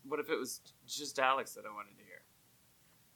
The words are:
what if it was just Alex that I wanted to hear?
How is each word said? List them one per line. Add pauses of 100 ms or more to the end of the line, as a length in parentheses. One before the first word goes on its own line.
what
if
it
was (280)
just
Alex
that
I
wanted
to
hear? (960)